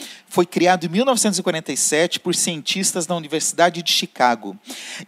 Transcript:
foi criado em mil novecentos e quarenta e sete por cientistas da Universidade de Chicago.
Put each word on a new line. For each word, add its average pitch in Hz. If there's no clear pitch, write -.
foi 180
criado 175
em 165
mil 208
novecentos 220
e 185
quarenta 160
e 131
sete 160
por 170
cientistas 180
da 175
Universidade 165
de -
Chicago. 113